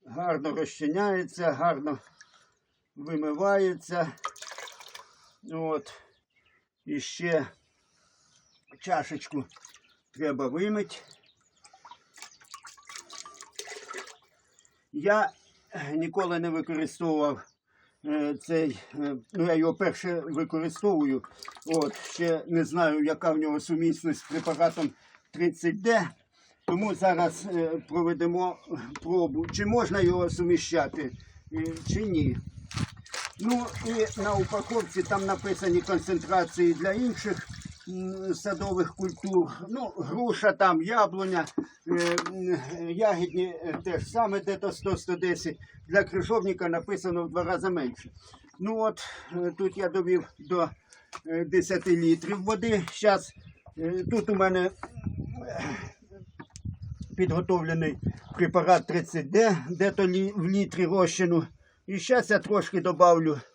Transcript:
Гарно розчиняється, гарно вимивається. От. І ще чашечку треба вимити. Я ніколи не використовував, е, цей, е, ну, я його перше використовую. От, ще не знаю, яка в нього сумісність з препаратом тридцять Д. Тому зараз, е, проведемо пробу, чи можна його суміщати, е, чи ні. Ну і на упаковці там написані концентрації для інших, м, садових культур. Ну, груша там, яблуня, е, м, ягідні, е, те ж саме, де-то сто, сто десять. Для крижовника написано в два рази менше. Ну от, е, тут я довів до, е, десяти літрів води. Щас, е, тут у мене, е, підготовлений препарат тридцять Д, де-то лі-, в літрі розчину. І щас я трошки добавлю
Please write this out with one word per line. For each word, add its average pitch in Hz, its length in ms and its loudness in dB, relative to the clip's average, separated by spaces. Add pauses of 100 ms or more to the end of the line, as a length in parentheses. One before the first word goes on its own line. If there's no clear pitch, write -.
(160)
Гарно 156 400 -2
розчиняється, 170 960 0
гарно 147 480 -2 (960)
вимивається. 165 1160 0 (1400)
От. 160 420 -4 (920)
І 147 140 -4
ще 160 480 -2 (1300)
чашечку 151 680 -4 (680)
треба 139 360 -2
вимити. 202 480 0 (4000)
Я 208 360 2 (640)
ніколи 170 460 -2
не 170 100 -2
використовував, 156 920 -2 (640)
е, 147 360 -2
цей, 160 380 0 (160)
е, 143 200 -4 (180)
ну, 175 120 0
я 175 80 2
його 160 200 4
перше 175 460 -2
використовую. 160 1040 0 (420)
От, 151 300 0
ще 165 520 -2
не 165 180 2
знаю, 156 380 2
яка 156 280 0
в 156 60 2
нього 151 220 0
сумісність 165 600 -2
з - 100 -20
препаратом 156 600 0 (440)
тридцять 170 480 0
Д. 220 280 4 (560)
Тому 190 300 0
зараз, 170 580 2
е, 160 360 0
проведемо 170 680 0 (440)
пробу, 330 440 2
чи - 200 -2
можна 214 360 2
його 180 280 4
суміщати, 160 840 0 (420)
е, 160 100 -4 (240)
чи - 180 -2
ні. 208 320 0 (1040)
Ну 240 260 0 (200)
і 220 360 -2
на 202 120 0
упаковці 196 720 -2
там 196 220 0
написані 185 560 0
концентрації 175 920 2
для 180 200 0
інших, 208 540 -2 (420)
м, 190 440 -6
садових 185 640 -2
культур. 180 560 0 (180)
Ну, 240 280 -6
груша 202 540 0
там, 180 300 4
яблуня, 190 640 0 (420)
е, 339 280 2 (120)
м, 170 600 -4
ягідні, 180 560 2
е, 170 400 -6
те 170 140 -2
ж - 60 -6
саме, 214 340 0
де-то 196 320 -2
сто, 190 260 -2
сто - 180 -2
десять. 175 420 -2 (300)
Для 190 160 4
крижовника 185 640 0
написано 170 540 -2
в 165 60 -6
два 170 140 -2
рази 175 260 -2
менше. 139 400 -4 (500)
Ну 220 200 -2
от, 220 220 0 (340)
е, 175 220 -2
тут 190 200 -2
я 190 120 0
довів 180 380 2 (120)
до, 165 300 0 (560)
е, 165 200 -2
десяти 175 520 2
літрів 170 460 2
води. 208 480 2
Щас, 202 400 2 (460)
е, 175 340 -4
тут 220 180 0
у 208 60 2
мене, 185 340 4 (800)
е, - 160 -8 (1500)
підготовлений 165 800 0 (400)
препарат 170 500 6
тридцять 160 420 -2
Д, 208 280 6 (120)
де-то 196 380 2
лі-, 190 280 2
в 180 140 0
літрі 185 360 2
розчину. 170 600 4 (440)
І 196 80 -2
щас 247 300 4
я 208 100 6
трошки 190 420 0
добавлю 170 580 6 (160)